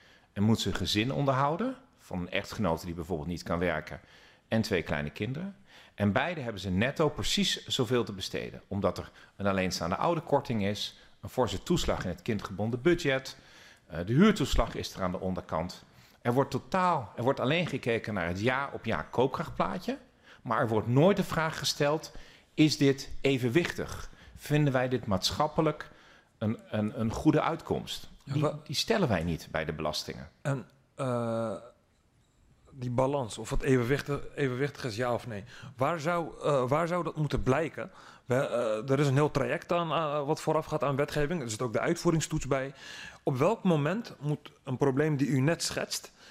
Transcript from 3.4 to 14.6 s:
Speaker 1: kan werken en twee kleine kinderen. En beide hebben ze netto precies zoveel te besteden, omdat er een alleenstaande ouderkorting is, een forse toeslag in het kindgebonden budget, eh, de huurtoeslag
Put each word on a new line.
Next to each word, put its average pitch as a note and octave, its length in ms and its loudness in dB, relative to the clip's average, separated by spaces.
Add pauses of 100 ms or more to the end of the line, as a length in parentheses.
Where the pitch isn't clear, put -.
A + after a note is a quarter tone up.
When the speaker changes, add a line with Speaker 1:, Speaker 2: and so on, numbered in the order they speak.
Speaker 1:
kan E2+ 160 -2
werken D#2 400 -2 (480)
en A2+ 140 2
twee G#2 220 0
kleine D2 260 -2
kinderen. D3 460 -6 (400)
En G#2 160 2
beide D3+ 300 -2
hebben A2 200 -6
ze F#2+ 80 -4
netto C3 400 2
precies - 580 -2
zoveel A#2+ 360 2
te G2+ 100 -6
besteden, B1+ 540 -8
omdat F#2+ 300 0
er F2 140 -10 (240)
een G2 120 -4
alleenstaande F#2 480 0
ouderkorting C#3 720 0
is, - 340 -6 (220)
een - 80 -12
forse G2 340 0
toeslag G2 400 0
in F#2+ 60 -4
het E2 120 -8
kindgebonden G#2+ 600 -4
budget, C#3 560 0 (500)
eh, E2 180 -8
de A2 80 -2
huurtoeslag C3 640 4